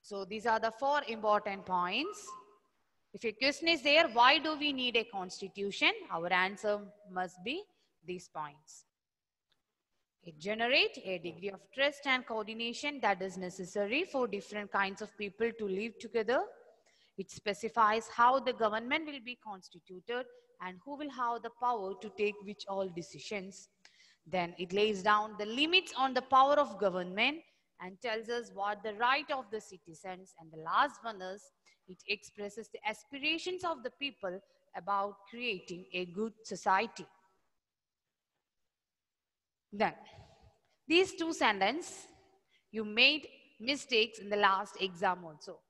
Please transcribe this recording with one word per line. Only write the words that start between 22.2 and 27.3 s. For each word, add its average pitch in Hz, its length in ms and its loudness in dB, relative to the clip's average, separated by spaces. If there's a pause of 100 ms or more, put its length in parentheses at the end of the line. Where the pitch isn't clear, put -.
which 202 260 -10
all 196 200 -2
decisions. 185 800 -10 (580)
Then 175 320 -2
it 180 140 -6
lays 208 320 2
down 214 340 4
the 208 80 -2
limits 311 500 4
on 262 180 2
the 247 80 4
power 269 320 8
of 254 240 2
government 190 600 0 (420)